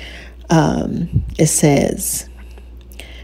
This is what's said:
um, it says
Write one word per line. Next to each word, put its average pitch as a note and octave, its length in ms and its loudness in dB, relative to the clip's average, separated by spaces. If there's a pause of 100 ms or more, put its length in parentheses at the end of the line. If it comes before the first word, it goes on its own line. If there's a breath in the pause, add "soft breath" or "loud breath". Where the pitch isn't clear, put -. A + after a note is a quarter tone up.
(500 loud breath)
um, - 760 2 (120)
it B3 100 4
says - 840 0 (960 loud breath)